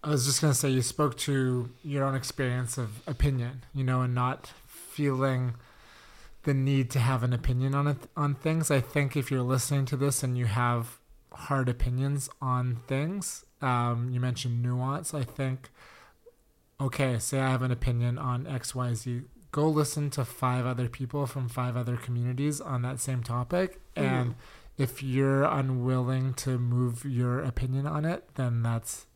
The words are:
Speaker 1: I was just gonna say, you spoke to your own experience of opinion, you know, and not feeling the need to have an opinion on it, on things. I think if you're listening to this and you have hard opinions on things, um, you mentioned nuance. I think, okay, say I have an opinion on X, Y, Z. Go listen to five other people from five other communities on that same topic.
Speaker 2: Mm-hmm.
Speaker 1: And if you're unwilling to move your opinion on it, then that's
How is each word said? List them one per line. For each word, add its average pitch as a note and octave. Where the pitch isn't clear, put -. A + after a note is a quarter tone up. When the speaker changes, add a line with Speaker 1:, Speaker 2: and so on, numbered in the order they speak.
Speaker 1:
I D3+
was C3+
just C3+
gonna C#3+
say, C#3
you C3
spoke C#3
to B2+
your C#3+
own C3+
experience B2+
of A2+
opinion, C3
you C3+
know, B2+
and B2
not B2
feeling C3
the C#3+
need C3+
to C#3
have B2
an B2
opinion B2+
on C#3+
it, C#3
on C#3+
things. D#3+
I C#3
think C#3
if C3+
you're C3
listening C3
to C#3
this C3+
and B2
you B2
have A#2+
hard C3
opinions C3
on B2+
things, D#3+
um, A#2+
you B2
mentioned B2
nuance. B2
I C#3+
think, C3
okay, C3
say C3+
I C3
have B2+
an B2+
opinion A#2+
on B2+
X, -
Y, B2
Z. B2
Go D3+
listen D3
to C#3
five B2+
other B2
people C3+
from B2+
five B2
other B2
communities B2+
on C3
that B2+
same B2+
topic. D3
Speaker 2:
Mm-hmm. D3
Speaker 1:
And B2+
if C3
you're C3+
unwilling C3
to B2+
move B2
your B2
opinion C3
on D3+
it, E3+
then A#2+
that's A#2